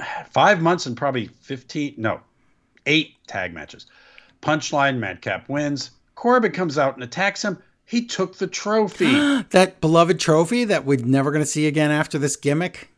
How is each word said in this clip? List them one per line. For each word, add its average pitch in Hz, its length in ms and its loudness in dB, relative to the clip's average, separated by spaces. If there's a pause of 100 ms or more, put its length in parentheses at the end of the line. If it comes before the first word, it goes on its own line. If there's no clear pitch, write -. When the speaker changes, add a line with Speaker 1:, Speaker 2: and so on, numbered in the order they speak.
(320)
Speaker 1:
five 165 300 4
months 170 240 2
and 120 100 -6
probably 127 320 -2 (140)
fifteen, 143 560 -8
no, 110 240 -4 (640)
eight 151 300 0 (120)
tag 90 260 -8
matches. - 320 -16 (560)
Punchline, 139 560 0
Madcap 95 520 -6
wins. 143 420 -6 (240)
Corbin 240 380 2
comes 165 240 -4
out 135 180 2
and 127 80 -14
attacks 196 400 -4
him. - 180 -6 (220)
He 233 220 -4
took 190 320 -4
the 190 100 -4
trophy. 220 960 0
Speaker 2:
<gasps> - 60 -20
That 185 320 2
beloved 165 400 4
trophy 170 420 2
that 170 220 0
we're 139 180 2
never 139 280 2
gonna 151 140 0
see 151 220 0
again 151 240 2
after 151 260 0
this 139 200 -2
gimmick. 160 600 -2